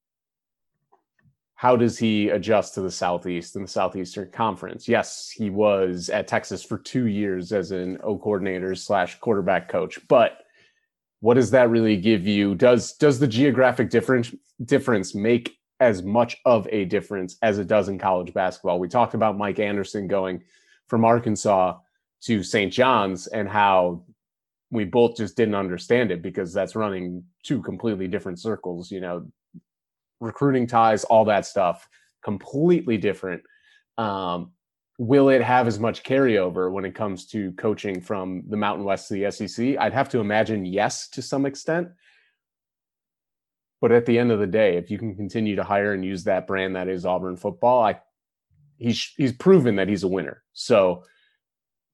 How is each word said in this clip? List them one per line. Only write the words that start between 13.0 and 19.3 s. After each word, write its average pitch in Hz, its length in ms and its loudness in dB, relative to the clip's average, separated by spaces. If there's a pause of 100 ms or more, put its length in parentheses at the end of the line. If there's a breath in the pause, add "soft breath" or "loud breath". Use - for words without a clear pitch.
the 143 80 2
geographic 123 640 2
difference, 117 460 0 (320)
difference 117 480 0
make 117 420 0 (240)
as 113 220 2
much 117 420 0
of 113 260 2
a 104 140 0
difference 92 560 -4
as 104 180 0
it 98 80 -4
does 98 220 2
in 98 100 -6
college 90 360 -2
basketball? 92 440 -2
We 90 100 -4
talked 117 260 0
about 107 240 0